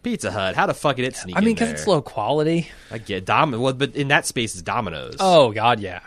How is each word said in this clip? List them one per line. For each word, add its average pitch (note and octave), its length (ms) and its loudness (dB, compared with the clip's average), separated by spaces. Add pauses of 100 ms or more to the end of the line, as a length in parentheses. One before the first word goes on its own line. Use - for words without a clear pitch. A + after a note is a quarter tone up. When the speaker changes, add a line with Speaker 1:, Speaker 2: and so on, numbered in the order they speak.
Speaker 1:
Pizza E3+ 300 -2
Hut. F#2+ 240 -2
How F3+ 100 2
the E3 80 -2
fuck C#3+ 220 0
did B2+ 80 -2
it B2+ 100 -6
sneak F3+ 220 -10
Speaker 2:
I F#3 40 2
mean, A3 100 4
Speaker 1:
in A3+ 60 0
Speaker 2:
'cause A#3 120 -2
Speaker 1:
there? A3+ 80 -8
Speaker 2:
it's - 100 -6
low E3+ 160 4
quality. D3+ 680 0 (220)
Speaker 1:
I A#2 80 -10
get F#2+ 260 -6
Dom-, B2+ 280 2
well, B2 200 0
but B2+ 220 -4
in C#3 140 -4
that D3 180 2
space, A#2 280 -4
it's F2+ 80 -12
Domino's. F2 580 -6
Speaker 2:
Oh, E3 320 6
God, A2 260 2
yeah. F2+ 280 -10